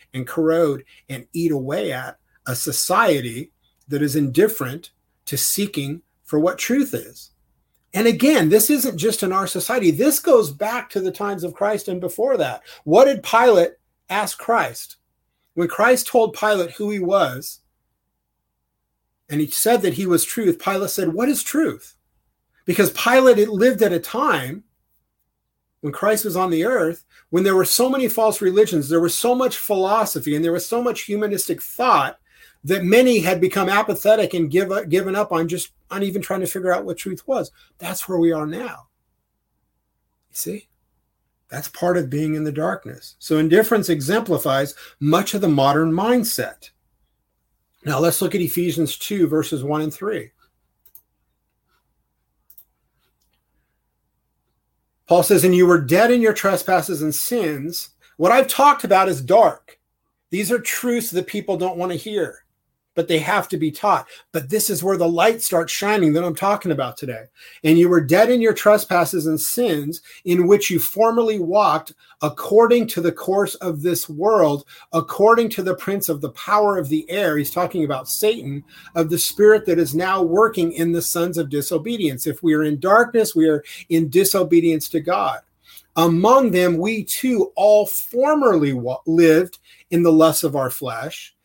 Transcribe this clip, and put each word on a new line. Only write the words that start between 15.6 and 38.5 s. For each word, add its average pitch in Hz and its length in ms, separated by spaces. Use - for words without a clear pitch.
Christ 240 400
told 220 300
Pilate 202 360
who 208 180
he 208 100
was, 170 640
and 147 120
he 147 80
said 220 340
that 175 120
he 190 120
was 170 180
truth, 185 380
Pilate 196 280
said, 170 220
"What 226 160
is 285 140
truth?" - 540
Because 180 280
Pilate 254 460
had 208 100
lived 220 340
at 196 100
a 170 60
time 175 640
when 147 140
Christ 214 320
was 180 100
on 180 140
the 165 140
earth, 185 420
when 180 120
there 190 140
were 185 80
so 247 240
many 262 180
false 220 360
religions, 185 460
there 165 120
was 170 180
so 240 160
much 254 220
philosophy, 190 800
and 160 80
there 170 80
was 170 160
so 240 140
much 240 200
humanistic 202 600
thought 190 560
that 180 220
many 233 360
had 175 200
become 185 300
apathetic 208 640
and 165 160
give 185 200
up, 190 200
given 185 260
up 208 160
on 165 160
just, 170 220
on 196 120
even 196 180
trying 185 200
to 185 60
figure 185 240
out 185 140
what 180 140
truth - 280
was. 240 240
That's 175 280
where 185 120
we 170 140
are 156 140
now. 196 420